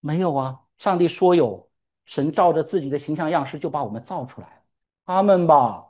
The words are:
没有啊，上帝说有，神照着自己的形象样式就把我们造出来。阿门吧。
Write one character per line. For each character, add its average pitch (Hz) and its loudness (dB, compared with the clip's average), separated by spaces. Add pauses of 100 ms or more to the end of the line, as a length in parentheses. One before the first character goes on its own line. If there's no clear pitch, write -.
没 151 -4
有 175 0
啊， 131 -6 (180)
上 185 -2
帝 170 2
说 - 2
有， 117 0 (360)
神 147 -4
照 175 2
着 156 0
自 180 -4
己 139 -8
的 143 -4
形 151 -6
象 156 -4
样 147 -2
式 147 -12
就 160 -8
把 143 -6
我 107 -8
们 113 -12
造 165 -10
出 - -18
来。 - -20 (440)
阿 185 0
门 185 4
吧。 135 4